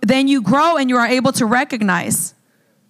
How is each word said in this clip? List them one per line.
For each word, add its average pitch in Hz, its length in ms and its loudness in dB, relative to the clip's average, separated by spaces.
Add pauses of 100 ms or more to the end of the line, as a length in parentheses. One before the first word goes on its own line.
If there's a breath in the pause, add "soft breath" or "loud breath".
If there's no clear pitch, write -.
then 262 260 2
you 277 140 2
grow 285 360 2
and 269 120 0
you 254 80 0
are 233 100 2
able 254 260 0
to 254 120 -2
recognize, 214 880 -2 (560)